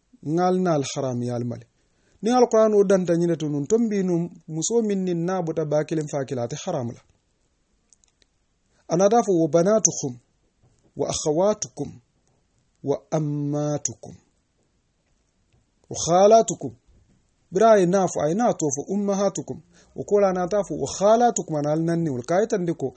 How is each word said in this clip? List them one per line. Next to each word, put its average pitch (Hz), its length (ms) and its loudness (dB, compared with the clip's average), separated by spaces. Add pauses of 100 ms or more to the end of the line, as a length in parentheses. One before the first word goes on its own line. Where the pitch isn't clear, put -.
(280)
Ngal 180 320 0
nal 165 240 0 (120)
haram 131 260 -4
yal 120 240 -6
male. 117 220 -10 (580)
Ni 226 60 0
Alqur'an 226 420 4
o 202 100 6
danta 185 320 2
ñine 170 220 0
to 156 120 -6
nun, 143 180 -2
ton 233 180 2
mbi 208 180 -2
nun 175 200 0 (240)
muso 190 340 0
min 208 220 -2
nin 180 220 -2
na 185 180 -2
buta 160 220 -4
ba 151 200 0
kilin 156 260 -4
fa 139 140 -4
kila 123 180 -6
ate 120 120 -8 (100)
haram 139 240 -4
la. - 120 -14 (1900)
Anata 202 340 4
fo, 202 80 -2 (100)
"Wa 160 60 2
banatukum, 170 640 2 (840)
wa - 160 -2
akhawatukum, 165 760 -2 (920)
wa 135 120 0 (160)
ammatukum, 147 1040 -4 (1800)
wa - 120 -10
khalatukum." 180 720 4 (760)
Bira 208 220 4
ay 196 120 6
na 185 220 0
fo, - 140 -6
ay 151 120 0
na 214 200 0
to 165 200 -4
fo, 143 160 -6
"Ummahatukum." 196 720 -4 (360)
O - 80 -10
ko 208 160 2
la 190 140 4
na 180 140 -4
ta 202 160 -2
fo, 165 120 -8
"Wa 139 120 -6 (100)
khalatukum," 220 600 2
ana 147 160 -2
al 160 100 0
nanni 170 260 -2
wol. 123 160 -6
Ka 175 160 0
yitandi 180 320 -2
ko, 139 240 -6